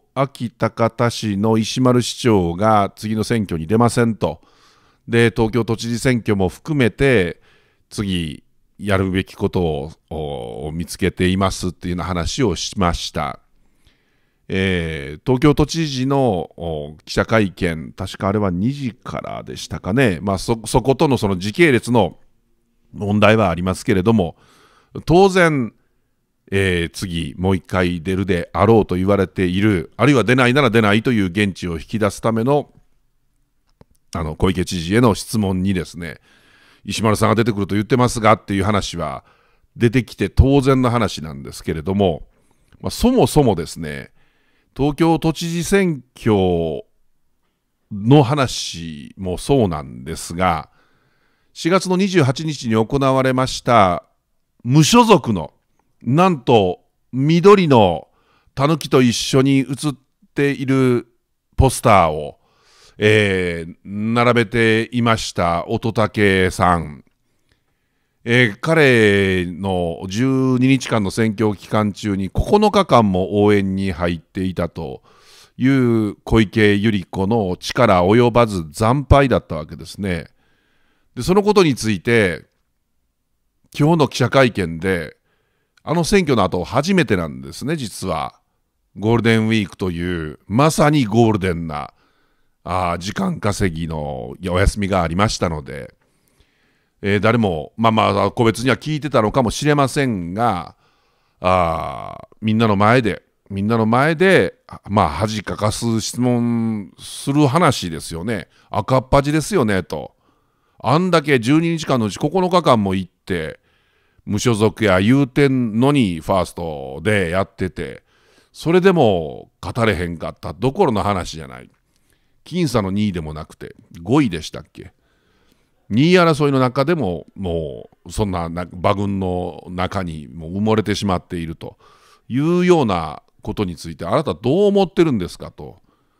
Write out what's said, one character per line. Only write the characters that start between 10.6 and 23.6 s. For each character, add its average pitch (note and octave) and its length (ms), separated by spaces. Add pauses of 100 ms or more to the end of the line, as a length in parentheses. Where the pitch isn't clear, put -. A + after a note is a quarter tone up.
お-、 - 40
見 F2 140
つ - 100
け F2+ 140
て F#2 160
い F#2 100
ま F#2+ 140
す - 160
っ F2 40
て - 160
い F2 40
う F2+ 40
よ - 20
う - 20
な E2 60
話 F2 380
を F2+ 120
し - 240
ま F2 160
し - 160
た。 D2+ 280 (1080)
え E2 680
ー、 - 60
東 B2+ 160
京 D3 140
都 D3 140
知 D#3+ 200
事 C3 200
の、 C3 500
お-、 D#2 480
記 - 80
者 G2+ 140
会 G#2+ 240
見、 D#2+ 440
確 - 220
か G2+ 120
あ - 20
れ G#2+ 80
は G2+ 100
二 G2 240
時 C#3 220
か - 260
ら A1+ 220
で B1+ 120
し - 120
た F#2+ 120
か F#2 140
ね。 D3+ 300
ま G2 100
あ、 F2+ 60
そ-、 A2+ 260
そ B2 160
こ B2+ 140
と D#3+ 120
の B2+ 120
そ A2 80
の G2 100
時 G#2 160
系 E3+ 180
列 A#2+ 200
の G#2+ 260 (760)
問 G2+ 280
題 G#2+ 180
は G2 140
あ E2 40
り E2+ 60